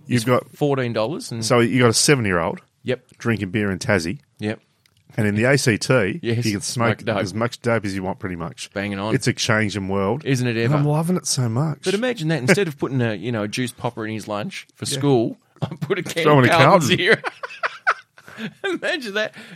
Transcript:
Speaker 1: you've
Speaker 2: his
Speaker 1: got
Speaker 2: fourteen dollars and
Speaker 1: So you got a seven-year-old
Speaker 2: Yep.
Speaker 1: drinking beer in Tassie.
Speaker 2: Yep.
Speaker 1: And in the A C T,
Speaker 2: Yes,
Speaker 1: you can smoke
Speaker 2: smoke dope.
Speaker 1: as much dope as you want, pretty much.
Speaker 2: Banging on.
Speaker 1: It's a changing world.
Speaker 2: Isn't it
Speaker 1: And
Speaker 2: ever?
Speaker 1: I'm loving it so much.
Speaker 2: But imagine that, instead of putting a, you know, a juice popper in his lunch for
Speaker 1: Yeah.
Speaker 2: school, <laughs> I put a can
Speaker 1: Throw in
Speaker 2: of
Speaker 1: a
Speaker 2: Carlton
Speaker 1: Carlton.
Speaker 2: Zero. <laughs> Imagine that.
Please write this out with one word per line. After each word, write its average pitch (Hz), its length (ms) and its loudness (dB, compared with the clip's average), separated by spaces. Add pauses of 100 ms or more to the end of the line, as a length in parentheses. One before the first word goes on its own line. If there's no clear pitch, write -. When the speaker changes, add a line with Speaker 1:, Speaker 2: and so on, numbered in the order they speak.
Speaker 1:
you've 123 160 2
Speaker 2:
his - 20 -2
Speaker 1:
got 127 320 2
Speaker 2:
fourteen 135 380 0
dollars 113 360 -4
and 113 140 -6
Speaker 1:
So 120 160 4
you 120 200 4
got 123 100 6
a - 40 4
seven-year-old 101 680 2 (220)
Speaker 2:
Yep. - 340 -6
Speaker 1:
drinking 104 320 -2
beer 104 200 -2
in 92 80 -2
Tassie. 98 420 0 (180)
Speaker 2:
Yep. 107 220 -6 (560)
Speaker 1:
And 107 100 2
in 101 80 0
the 107 100 2
A 139 140 4
C 107 200 2
T, 123 440 0
Speaker 2:
Yes, 117 220 -2
Speaker 1:
you 110 80 2
can 98 80 -2
smoke 117 400 -2
Speaker 2:
smoke 104 60 -10
dope. 110 100 -2
Speaker 1:
as 95 180 -4
much 117 280 -4
dope 117 220 0
as 98 100 -4
you 95 100 -6
want, 95 160 -6
pretty 90 160 -8
much. 82 380 -10
Speaker 2:
Banging 101 260 -4
on. 110 160 -2
Speaker 1:
It's 117 100 -2
a 117 60 2
changing 104 560 0
world. 98 360 0
Speaker 2:
Isn't 123 220 0
it 120 40 -2
Speaker 1:
And 110 100 -2
Speaker 2:
ever? 123 160 2
Speaker 1:
I'm 147 80 2
loving 160 320 0
it - 100 -6
so 123 220 -2
much. 139 340 -2
Speaker 2:
But 190 120 -2
imagine 233 340 -2
that, 160 140 0
instead 180 260 2
of 139 100 -12
putting 131 220 -2
a, 113 140 0
you 104 180 -6
know, 110 100 -2
a 107 60 -4
juice 120 240 -6
popper 117 340 -8
in 110 80 -6
his 107 140 -10
lunch 107 480 -8
for - 80 -12
Speaker 1:
Yeah. 139 140 -6
Speaker 2:
school, 135 400 2 (120)
<laughs> - 120 -12
I - 120 -6
put 180 240 -4
a 170 60 -6
can - 180 -4
Speaker 1:
Throw 151 160 6
in 127 60 8
Speaker 2:
of - 0 -
Speaker 1:
a 120 60 8
Speaker 2:
Carlton 143 180 6
Speaker 1:
Carlton. 175 300 4
Speaker 2:
Zero. 185 240 4
<laughs> - 1400 -8
Imagine 294 500 -4
that. 214 200 -4 (220)